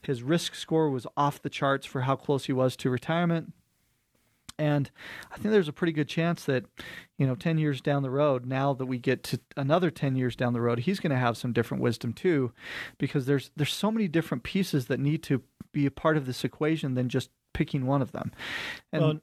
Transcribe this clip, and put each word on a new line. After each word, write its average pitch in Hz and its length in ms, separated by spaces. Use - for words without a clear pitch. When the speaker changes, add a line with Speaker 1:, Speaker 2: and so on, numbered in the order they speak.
Speaker 1:
His 120 200
risk 160 320
score 160 360
was 127 160
off 143 240
the 143 100
charts 139 360
for 135 160
how 135 140
close 139 280
he - 80
was 127 240
to - 140
retirement. 165 640
And 147 300
I - 60
think 208 160
there's 190 160
a 147 40
pretty 170 200
good 151 160
chance 170 380
that, 131 180
you 139 120
know, 127 80
ten 165 220
years 147 220
down 143 220
the 131 80
road, 135 340
now 131 280
that 131 140
we 127 120
get 127 260
to - 140
another 156 320
ten 135 280
years 127 180
down 123 180
the 120 80
road, 117 200
he's 190 180
gonna 139 200
have 120 180
some 123 160
different 120 300
wisdom 120 300
too, 139 400
because 139 300
there's, 139 280
there's 147 180
so 208 200
many 220 160
different 151 340
pieces 175 440
that 131 120
need 147 260
to 131 180
be 143 140
a 135 60
part 156 240
of 139 100
this 123 160
equation 151 520
than 127 140
just 127 220
picking 143 320
one 135 160
of 101 80
them. - 220
And 165 100
Speaker 2:
Well, 156 200